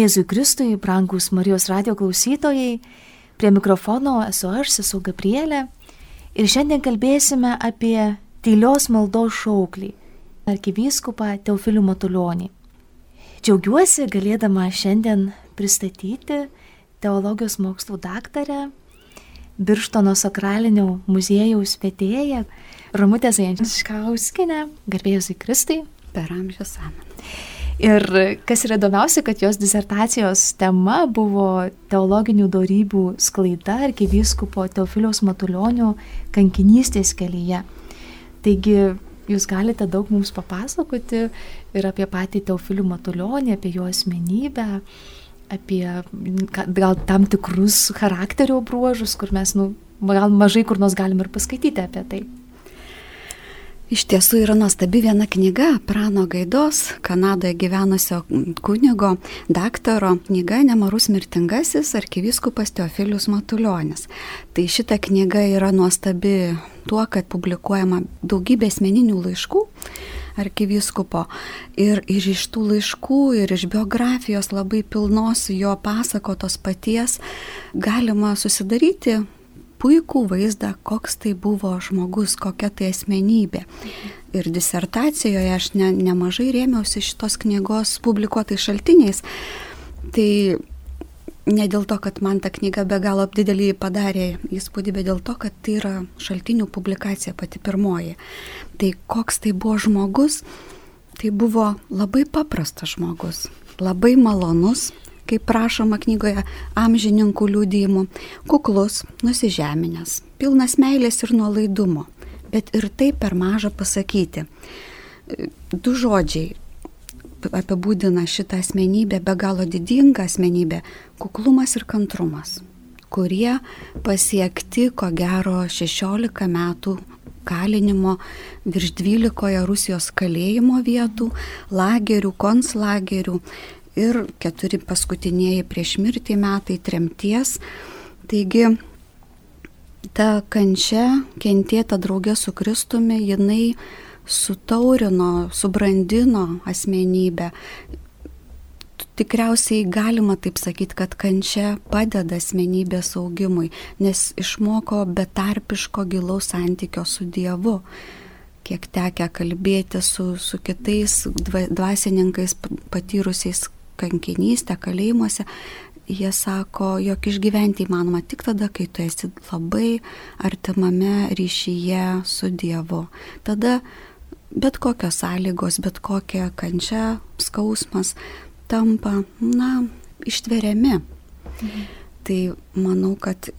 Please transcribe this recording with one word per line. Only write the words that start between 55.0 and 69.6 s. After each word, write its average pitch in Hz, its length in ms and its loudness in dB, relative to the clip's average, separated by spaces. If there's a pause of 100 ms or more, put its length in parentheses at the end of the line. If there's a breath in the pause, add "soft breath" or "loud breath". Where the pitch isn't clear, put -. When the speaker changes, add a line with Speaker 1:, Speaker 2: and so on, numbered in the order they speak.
Speaker 2:
viena 214 260 4
knyga 190 460 4 (100)
Prano 202 400 2
Gaidos, 185 680 0 (100)
Kanadoje 185 480 2
gyvenusio 185 720 0 (420)
kunigo, 214 460 4 (340 loud breath)
daktaro 196 720 2 (100)
knyga 196 400 2
Nemarus 220 480 2
mirtingasis 202 800 0
arkivyskupas 214 800 -4
Teofilius 202 560 -4
Matulionis. 202 760 -2 (500 loud breath)
Tai 175 80 4
šita 208 320 0
knyga 196 480 2
yra 196 240 4
nuostabi 185 840 2 (340 loud breath)
tuo, 220 160 0
kad 180 240 -4
publikuojama 185 720 -2 (240)
daugybė 208 480 2
asmeninių 202 480 4
laiškų 180 400 -2 (800 loud breath)